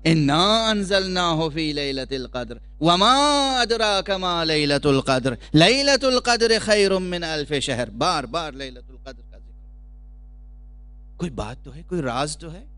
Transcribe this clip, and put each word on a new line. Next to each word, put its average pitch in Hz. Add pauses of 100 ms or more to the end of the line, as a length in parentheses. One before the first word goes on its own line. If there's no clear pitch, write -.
اِنَّا 170
أَنزَلْنَاهُ 185
فِي 156
لَيْلَةِ 135
الْقَدْرِ 120 (240)
وَمَا 262
أَدْرَاكَ 208
مَا 180
لَيْلَةُ 147
الْقَدْرِ 131 (180)
لَيْلَةُ 262
الْقَدْرِ 233
خَيْرٌ 196
مِّنْ 180
أَلْفِ 151
شَهْرٍ۔ 117
بار 151
بار 151
لیلۃ 131
القدر 131
کا -
ذکر۔ - (1500)
کوئی 170
بات 110
تو 131
ہے، 160
کوئی 175
راز 135
تو 165
ہے 208 (120)